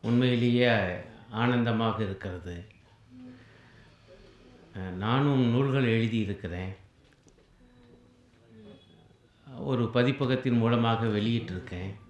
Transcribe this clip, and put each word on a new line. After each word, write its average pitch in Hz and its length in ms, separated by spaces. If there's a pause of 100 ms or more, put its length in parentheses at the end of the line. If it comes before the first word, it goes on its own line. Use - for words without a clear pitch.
உண்மையிலேயே 120 720 (540)
ஆனந்தமாக 113 720
இருக்கிறது. 90 600 (2000)
அஹ், 92 140
நானும் 127 580
நூல்கள் 131 360
எழுதியிருக்கிறேன். 101 880 (2750)
ஒரு 120 340
பதிப்பகத்தின் 127 640
மூலமாக 117 480
வெளியிட்டிருக்கேன். 104 880 (160)